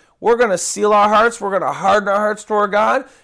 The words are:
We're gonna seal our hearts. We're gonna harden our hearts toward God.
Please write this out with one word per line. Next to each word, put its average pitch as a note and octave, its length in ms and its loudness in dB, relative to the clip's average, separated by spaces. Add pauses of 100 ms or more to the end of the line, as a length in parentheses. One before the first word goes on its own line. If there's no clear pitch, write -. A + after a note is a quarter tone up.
(180)
We're A3+ 180 0
gonna A3 200 0
seal G#3 380 -2
our G#3 160 4
hearts. A3 320 0
We're G3+ 80 -6
gonna D#3+ 240 -2
harden G3 340 0
our G3 80 0
hearts G#3 260 -2
toward G#3 300 -2
God. A3 320 0 (200)